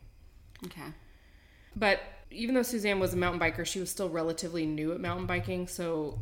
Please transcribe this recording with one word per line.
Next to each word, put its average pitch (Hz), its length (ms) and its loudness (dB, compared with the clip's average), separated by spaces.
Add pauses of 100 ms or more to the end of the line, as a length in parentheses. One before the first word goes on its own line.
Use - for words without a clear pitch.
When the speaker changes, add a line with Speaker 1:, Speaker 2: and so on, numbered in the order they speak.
(680)
Speaker 1:
Okay. 156 260 -14 (840)
Speaker 2:
But 202 240 4 (320)
even 233 240 0
though 247 80 6
Suzanne 208 340 2
was 185 160 2
a - 20 0
mountain 180 240 2
biker, 165 240 2
she - 140 -2
was 175 100 -2
still 190 200 -2
relatively 165 580 0
new 156 260 0
at 180 80 -4
mountain 180 260 -2
biking, 180 420 0
so 156 540 -2